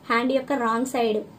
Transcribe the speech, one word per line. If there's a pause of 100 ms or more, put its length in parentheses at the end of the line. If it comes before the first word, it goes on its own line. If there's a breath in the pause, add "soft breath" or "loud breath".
(120)
హ్యాండ్
యొక్క (140)
రాంగ్
సైడ్ (180)